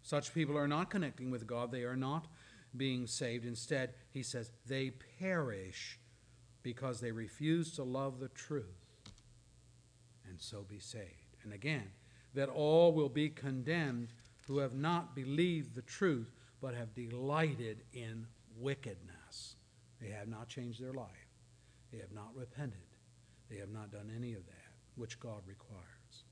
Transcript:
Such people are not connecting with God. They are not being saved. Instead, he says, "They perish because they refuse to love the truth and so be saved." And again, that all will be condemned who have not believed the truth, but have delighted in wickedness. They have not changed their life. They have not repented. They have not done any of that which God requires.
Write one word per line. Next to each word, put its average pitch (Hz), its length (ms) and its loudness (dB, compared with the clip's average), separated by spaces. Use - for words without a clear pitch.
Such 143 300 0
people 147 240 4
are 143 120 4
not 160 220 2
connecting 131 400 0
with 113 160 -2
God. 120 240 0
They 123 140 0
are 127 120 0
not 139 320 0
being 127 300 2
saved. 117 380 0
Instead, 123 500 0
he 135 120 -4
says, 120 300 -4
"They 135 260 0
perish 123 1080 -2
because 120 380 -2
they 117 120 0
refuse 151 600 2
to 139 120 -4
love 131 340 0
the 131 100 -6
truth - 840 -8
and 95 160 -12
so 101 240 -10
be 101 140 -12
saved." 92 640 -12
And 104 100 -10
again, 101 400 -2
that 135 160 2
all 160 440 10
will 151 180 6
be 147 180 4
condemned 135 840 0
who 139 120 2
have 131 160 2
not 165 400 2
believed 139 600 2
the 131 80 -6
truth, 131 500 2
but 127 140 -2
have 117 200 -4
delighted 123 1000 0
in 113 340 -6
wickedness. 104 1000 -6
They 110 80 -8
have 104 200 -6
not 113 200 -8
changed 120 320 -6
their 127 120 -6
life. 120 160 -6
They 117 80 -10
have 98 140 -12
not 107 220 -10
repented. 123 460 -8
They 104 80 -10
have 101 140 -8
not 107 200 -8
done 104 240 -10
any 120 200 -4
of 92 120 -10
that - 260 -20
which 117 240 -8
God 107 260 -8
requires. - 840 -16